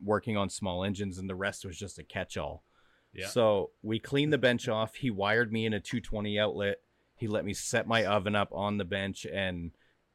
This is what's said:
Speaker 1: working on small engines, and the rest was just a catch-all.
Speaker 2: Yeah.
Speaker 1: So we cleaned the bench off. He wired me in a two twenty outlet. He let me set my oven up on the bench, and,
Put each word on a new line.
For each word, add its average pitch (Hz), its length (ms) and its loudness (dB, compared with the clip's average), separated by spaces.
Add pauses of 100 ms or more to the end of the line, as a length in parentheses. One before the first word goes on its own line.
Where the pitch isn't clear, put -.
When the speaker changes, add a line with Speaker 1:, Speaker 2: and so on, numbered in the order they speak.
Speaker 1:
working 104 340 2
on 98 120 2
small 92 340 -2
engines, 98 360 -2
and 95 100 -6
the 95 60 -4
rest 98 300 -4
was 90 120 -10
just 95 220 -10
a 85 40 -14
catch-all. 78 600 -6 (500)
Speaker 2:
Yeah. 92 140 -8
Speaker 1:
So 107 420 4 (140)
we 110 160 -2
cleaned 147 340 2
the 135 60 4
bench 123 280 4
off. 110 280 0
He 127 160 -2
wired 104 420 2
me 113 140 0
in 110 60 0
a 101 60 0
two 117 220 -4
twenty 104 380 -2
outlet. 101 380 0 (380)
He 117 120 -4
let 104 180 0
me 101 80 -2
set - 340 -2
my 113 180 4
oven 104 300 2
up 101 180 2
on 104 260 0
the 98 60 -2
bench, 98 460 -4
and, 90 400 -2 (440)